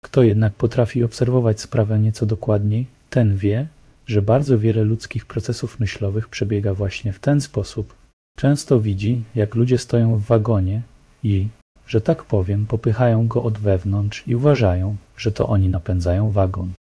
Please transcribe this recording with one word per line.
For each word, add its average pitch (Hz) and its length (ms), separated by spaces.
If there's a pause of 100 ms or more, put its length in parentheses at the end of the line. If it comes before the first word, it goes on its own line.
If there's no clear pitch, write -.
Kto - 200
jednak 107 300
potrafi 120 500
obserwować 117 580
sprawę 110 380
nieco 107 260
dokładniej, 107 600 (240)
ten 107 280
wie, 104 300 (400)
że 104 140
bardzo 123 380
wiele 110 240
ludzkich 113 420
procesów - 540
myślowych 104 500
przebiega 101 440
właśnie 98 400
w - 60
ten 143 220
sposób. - 540 (420)
Często 139 420
widzi, 107 440 (120)
jak 104 200
ludzie 123 220
stoją 117 400
w 104 60
wagonie 107 580 (420)
i, 101 240 (400)
że 110 140
tak - 220
powiem, 101 420
popychają 113 640
go 113 160
od 110 140
wewnątrz 101 720
i 120 80
uważają, 107 600 (220)
że 110 140
to - 160
oni 95 220
napędzają 90 640
wagon. 95 500